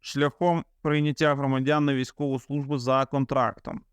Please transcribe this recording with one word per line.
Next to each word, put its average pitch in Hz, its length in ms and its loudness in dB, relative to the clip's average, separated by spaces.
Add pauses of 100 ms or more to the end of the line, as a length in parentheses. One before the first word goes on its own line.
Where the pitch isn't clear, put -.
шляхом 160 640 0 (180)
прийняття 151 520 2
громадян 139 500 0
на 143 100 2
військову 135 460 -4
службу 143 380 -6
за 131 280 2
контрактом. 135 720 -2 (120)